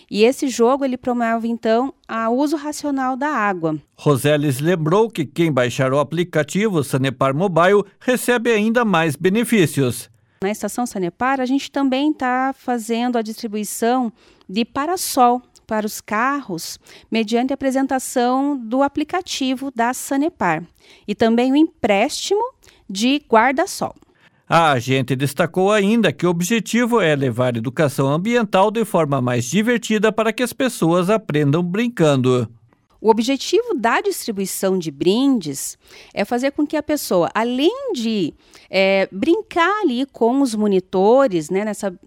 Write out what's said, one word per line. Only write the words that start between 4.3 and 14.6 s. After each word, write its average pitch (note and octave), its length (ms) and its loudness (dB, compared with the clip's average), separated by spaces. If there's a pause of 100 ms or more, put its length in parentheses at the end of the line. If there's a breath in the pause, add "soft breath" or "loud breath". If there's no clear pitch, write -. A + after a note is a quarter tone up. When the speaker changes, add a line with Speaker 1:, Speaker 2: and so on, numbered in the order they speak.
Speaker 2:
lembrou E3+ 480 2
que F3+ 160 -4
quem E3 280 0
baixar C3 420 0
o C#3+ 60 2
aplicativo E3+ 840 -2
Sanepar C3+ 520 0
Mobile F#3 480 4 (160 soft breath)
recebe A#3+ 520 0
ainda A3+ 320 2
mais E3 320 2
benefícios. F3+ 920 0 (320)
Speaker 1:
Na F#3+ 80 -2
estação G#3+ 380 -6
Sanepar, A#3+ 520 -4
a B3+ 60 -2
gente C4+ 240 -2
também C#4 420 0
tá C4 460 -2
fazendo A#3+ 600 -2
a - 20 0
distribuição A3 880 -4 (380 soft breath)
de A3 160 -2